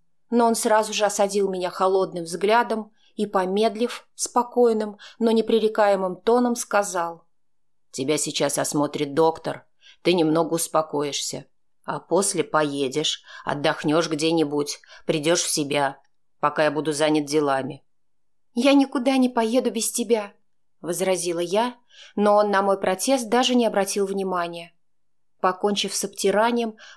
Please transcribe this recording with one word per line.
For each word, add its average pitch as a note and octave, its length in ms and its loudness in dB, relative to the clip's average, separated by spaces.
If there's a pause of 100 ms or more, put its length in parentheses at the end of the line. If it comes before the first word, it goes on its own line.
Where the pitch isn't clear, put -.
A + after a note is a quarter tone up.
(280)
но A#3 180 4
он A3+ 100 2
сразу G#3+ 360 2
же G#3 120 0
осадил G3+ 440 0
меня F3+ 220 -4
холодным F#3 540 0
взглядом G#3+ 680 -2 (220)
и, G#3+ 120 -4
помедлив, G#3 920 -2
спокойным, A#3 800 0 (220)
но A3+ 100 2
непререкаемым G#3+ 880 2
тоном A#3+ 400 2
сказал: F3+ 680 -4 (680)
"Тебя C#3+ 260 -2
сейчас C#3+ 400 -2
осмотрит D3 560 -2
доктор, D#3+ 500 0 (380)
ты F3 120 2
немного D#3+ 400 2
успокоишься, D3 920 -4 (380)
а - 160 -6
после F3 420 0
поедешь, C#3+ 800 -2 (220)
отдохнешь D3+ 640 0
где-нибудь, D3+ 720 -2 (260)
придешь E3 360 0
в - 60 -4
себя, C#3+ 500 -2 (420)
пока D3+ 240 0
я D3 80 2
буду D3+ 200 -4
занят D3+ 340 2
делами". C#3 580 -2 (720)
"Я C4+ 180 2
никуда C4+ 440 2
не B3+ 120 4
поеду A#3+ 420 0
без A3 220 -4
тебя", G#3+ 400 -2 (480)
возразила F3 600 -2
я, G#3 360 -2 (400)
но G#3 200 4
он G#3 140 4
на G3 120 2
мой G3 160 2
протест G#3+ 500 -2
даже B3 260 2
не A#3+ 120 4
обратил G3+ 400 0
внимания. F3+ 680 -6 (680)
Покончив G3 540 -2
с - 100 -4
обтиранием, A3 720 0 (200)